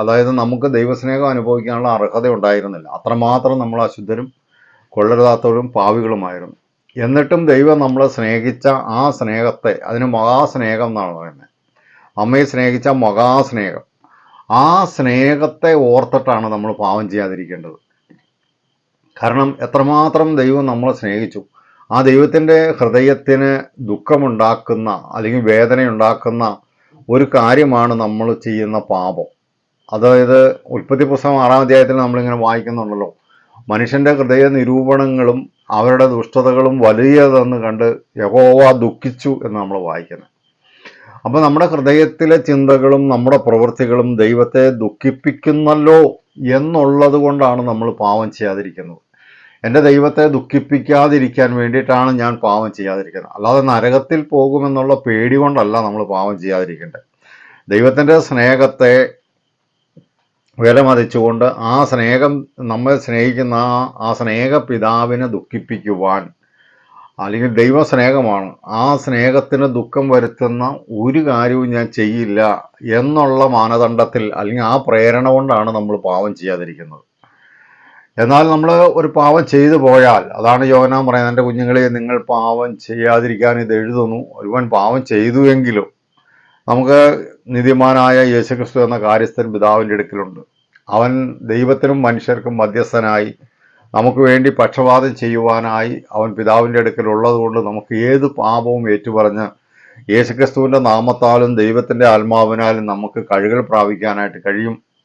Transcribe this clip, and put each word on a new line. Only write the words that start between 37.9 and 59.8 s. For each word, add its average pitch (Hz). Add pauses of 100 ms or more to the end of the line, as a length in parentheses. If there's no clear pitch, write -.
യഹോവ 127 (240)
ദുഃഖിച്ചു 127 (120)
എന്ന് 107
നമ്മൾ 98 (100)
വായിക്കുന്നത്. 82 (1000)
അപ്പൊ 123
നമ്മുടെ 151
ഹൃദയത്തിലെ 156 (120)
ചിന്തകളും 139 (100)
നമ്മുടെ 127
പ്രവൃത്തികളും 120 (140)
ദൈവത്തെ 120 (180)
ദുഃഖിപ്പിക്കുന്നല്ലോ 151 (560)
എന്നുള്ളത് 143
കൊണ്ടാണ് 135
നമ്മൾ 113 (140)
പാപം 107
ചെയ്യാതിരിക്കുന്നത്. 92 (640)
എൻ്റെ 120
ദൈവത്തെ 143 (100)
ദുഃഖിപ്പിക്കാതിരിക്കാൻ 135 (100)
വേണ്ടിയിട്ടാണ് 127 (100)
ഞാൻ 120 (120)
പാപം 107
ചെയ്യാതിരിക്കുന്നത്. 95
അല്ലാതെ 120 (100)
നരകത്തിൽ 131 (140)
പോകുമെന്നുള്ള 135 (120)
പേടി 120
കൊണ്ടല്ല 123 (120)
നമ്മൾ 104 (120)
പാപം 98
ചെയ്യാതിരിക്കേണ്ടത്. 87 (640)
ദൈവത്തിൻ്റെ 131 (120)
സ്നേഹത്തെ 127 (1600)